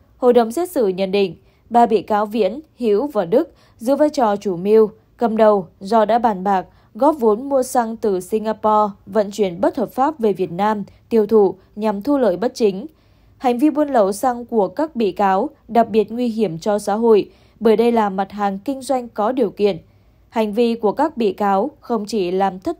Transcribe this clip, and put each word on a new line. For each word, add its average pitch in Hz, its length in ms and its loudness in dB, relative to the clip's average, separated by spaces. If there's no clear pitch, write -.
Hội 247 160 2
đồng 233 200 0
xét 349 180 -4
xử 240 180 0
nhận 190 240 -4
định, 196 240 -2
ba 233 160 4
bị 202 160 0
cáo 208 240 -2
Viễn, 208 340 -2
Hiếu 226 300 0
và 214 180 -4
Đức 226 280 0
giữ 254 180 0
vai 302 140 4
trò 233 260 0
chủ 202 200 -4
mưu, 208 340 4
cầm 220 200 -2
đầu 214 300 4
do 214 240 2
đã 214 140 0
bàn 214 260 -2
bạc, 190 220 0
góp 285 240 2
vốn 233 300 0
mua 269 140 0
xăng 233 340 -2
từ 202 240 -2
Singapore, 214 720 0
vận 208 240 0
chuyển 190 300 -2
bất 277 160 0
hợp 196 160 -4
pháp 294 260 -2
về 220 140 0
Việt 180 200 -4
Nam, 208 320 -2
tiêu 220 180 2
thụ 208 280 4
nhằm 208 260 -4
thu 285 160 0
lợi 208 180 2
bất 233 180 -4
chính. 202 320 -2
Hành 240 200 0
vi 302 120 2
buôn 294 180 0
lậu 214 240 2
xăng 240 320 -4
của 220 240 0
các 294 280 -6
bị 214 160 0
cáo 202 380 0
đặc 226 200 2
biệt 208 240 0
nguy 247 160 -4
hiểm 208 300 -4
cho 208 200 -2
xã 208 160 -4
hội, 220 360 4
bởi 220 160 4
đây 233 160 2
là 220 160 2
mặt 196 240 -4
hàng 202 260 -4
kinh 262 240 -8
doanh 254 260 -4
có 220 240 -2
điều 254 180 0
kiện. 196 280 0
Hành 220 240 -2
vi 233 220 0
của 220 180 0
các 302 240 -2
bị 220 160 0
cáo 202 380 0
không 208 260 -4
chỉ 196 240 -2
làm 190 300 -2
thất 349 200 -8